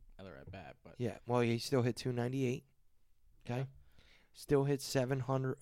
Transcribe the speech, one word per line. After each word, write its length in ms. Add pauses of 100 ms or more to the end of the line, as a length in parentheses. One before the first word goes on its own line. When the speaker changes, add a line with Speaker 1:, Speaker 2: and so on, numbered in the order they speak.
(180)
Speaker 1:
other 220
at 100
bat, 340
but 140
Speaker 2:
Yeah, 280
well, 140
he 180
still 240
hit 140
two 160
ninety-eight. 520 (840)
Okay. 120
Speaker 1:
Yeah. 40 (680)
Speaker 2:
Still 300
hit 180
seven 380
hundred, 420